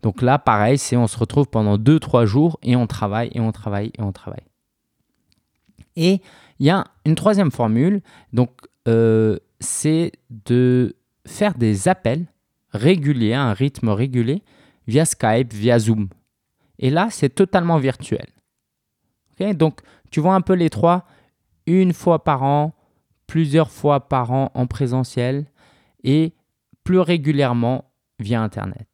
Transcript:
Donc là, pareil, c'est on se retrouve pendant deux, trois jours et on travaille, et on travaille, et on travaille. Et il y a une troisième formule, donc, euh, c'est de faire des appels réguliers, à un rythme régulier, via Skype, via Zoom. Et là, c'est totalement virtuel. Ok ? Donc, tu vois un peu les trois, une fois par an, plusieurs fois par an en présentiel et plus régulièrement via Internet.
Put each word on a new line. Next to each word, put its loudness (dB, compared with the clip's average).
Donc -2
là, 2
pareil, 2
c'est -2
on 2
se -6
retrouve 0
pendant 0
deux, 4
trois 2
jours 0
et 0
on 0
travaille, -4
et -6
on -2
travaille, -6
et -8
on -4
travaille. -14
Et 0
il 0
y 6
a 0
une 2
troisième 2
formule, 0
donc, 0
euh, 2
c'est -2
de 2
faire -2
des 0
appels -2
réguliers, 2
à 0
un 0
rythme -2
régulier, -2
via 2
Skype, -2
via 2
Zoom. 0
Et -2
là, 0
c'est -2
totalement 2
virtuel. -4
Ok ? -2
Donc, 0
tu -2
vois 2
un 2
peu 0
les 2
trois, 0
une 2
fois 0
par -2
an, 0
plusieurs 0
fois -2
par -2
an -2
en -2
présentiel -4
et 0
plus 2
régulièrement 0
via -2
Internet. -8